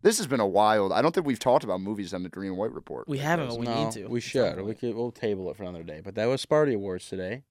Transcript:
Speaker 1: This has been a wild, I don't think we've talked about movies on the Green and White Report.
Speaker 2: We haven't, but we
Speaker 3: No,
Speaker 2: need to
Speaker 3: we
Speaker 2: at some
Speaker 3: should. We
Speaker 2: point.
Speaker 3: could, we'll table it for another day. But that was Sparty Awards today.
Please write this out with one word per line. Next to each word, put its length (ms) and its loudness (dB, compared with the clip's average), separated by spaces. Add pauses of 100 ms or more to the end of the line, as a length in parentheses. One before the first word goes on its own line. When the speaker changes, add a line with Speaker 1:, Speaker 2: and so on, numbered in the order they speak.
Speaker 1:
This 180 6
has 80 -2
been 120 0
a 80 4
wild, 460 6
I 80 4
don't 120 4
think 120 0
we've 140 0
talked 240 4
about 180 -4
movies 320 -6
on 100 -4
the 60 -8
Green 220 -8
and 60 -6
White 140 -2
Report. 380 -10
Speaker 2:
We 80 -4
haven't, 320 -2
but 100 -6
we 60 -2
Speaker 3:
No, 200 0
Speaker 2:
need 80 -2
to 140 -10
Speaker 3:
we 120 -2
Speaker 2:
at 40 -8
some 60 -10
Speaker 3:
should. 280 2
We 60 -6
Speaker 2:
point. 160 -6
Speaker 3:
could, 160 -4
we'll 160 -4
table 380 -4
it 80 -8
for 60 -10
another 200 -10
day. 200 -12
But 120 -12
that 120 0
was 180 0
Sparty 300 4
Awards 340 -6
today. 420 -6